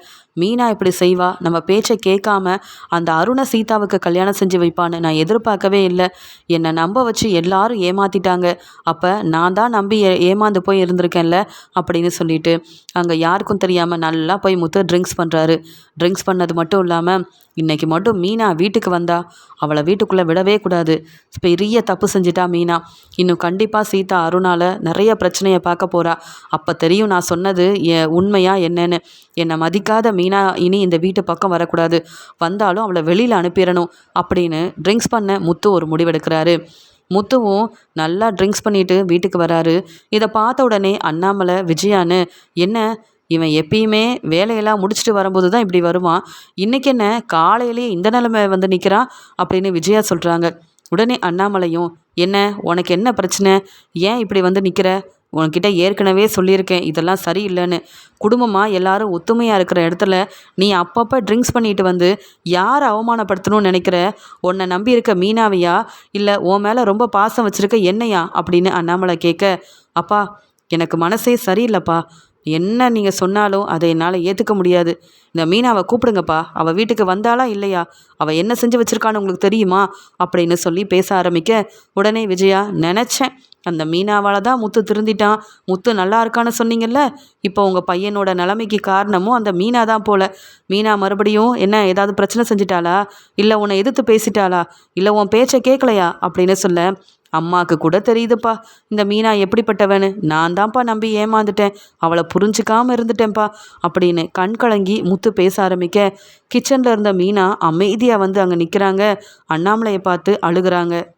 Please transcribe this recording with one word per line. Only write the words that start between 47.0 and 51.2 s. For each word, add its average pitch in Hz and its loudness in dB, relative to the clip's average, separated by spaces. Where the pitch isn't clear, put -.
காலையிலேயே 233 0
இந்த 180 0
நிலைமை 226 2
வந்து 190 0
நிக்கிறான்?" 190 2
அப்படின்னு 185 -2
விஜயா 180 2
சொல்றாங்க. 170 -2
உடனே 226 0
அண்ணாமலையும், 180 -2